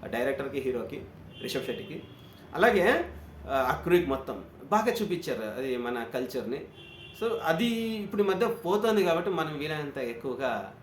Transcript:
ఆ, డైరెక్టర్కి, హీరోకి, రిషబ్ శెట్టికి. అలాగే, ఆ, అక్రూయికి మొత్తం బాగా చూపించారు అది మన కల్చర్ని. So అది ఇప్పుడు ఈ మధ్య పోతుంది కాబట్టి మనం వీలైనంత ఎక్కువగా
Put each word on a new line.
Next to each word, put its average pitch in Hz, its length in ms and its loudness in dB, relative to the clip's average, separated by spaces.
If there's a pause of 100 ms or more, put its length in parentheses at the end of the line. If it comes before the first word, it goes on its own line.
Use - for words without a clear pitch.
ఆ, - 20 -10
డైరెక్టర్కి, 131 540 -2
హీరోకి, 120 440 -4 (380)
రిషబ్ 123 220 -4
శెట్టికి. 131 380 -6 (520)
అలాగే, 220 500 6 (460)
ఆ, 135 40 -2
అక్రూయికి 143 520 4
మొత్తం 127 380 -4 (200)
బాగా 214 280 4
చూపించారు 165 500 -2
అది 127 340 -2
మన 120 280 -2 (100)
కల్చర్ని. 127 500 -4 (580)
So 226 80 0 (140)
అది 190 300 4
ఇప్పుడు 220 480 0
ఈ 202 40 6
మధ్య 196 200 4
పోతుంది 208 580 4
కాబట్టి 175 260 4
మనం 156 280 0
వీలైనంత 147 400 -4
ఎక్కువగా 117 840 -2